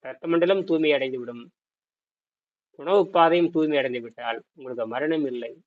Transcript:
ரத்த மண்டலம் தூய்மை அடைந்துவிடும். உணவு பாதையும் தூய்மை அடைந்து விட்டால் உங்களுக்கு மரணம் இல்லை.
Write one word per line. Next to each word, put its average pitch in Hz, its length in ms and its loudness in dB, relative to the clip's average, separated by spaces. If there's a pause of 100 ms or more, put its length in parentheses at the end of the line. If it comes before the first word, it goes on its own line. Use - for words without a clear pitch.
ரத்த 131 260 -14
மண்டலம் 175 380 2
தூய்மை 156 280 2
அடைந்துவிடும். 123 520 -4 (1300)
உணவு 185 400 0
பாதையும் 170 400 4
தூய்மை 156 280 0
அடைந்து 127 220 -2
விட்டால் 117 420 -8 (120)
உங்களுக்கு 127 320 -8
மரணம் 147 400 -2
இல்லை. 120 300 -8 (100)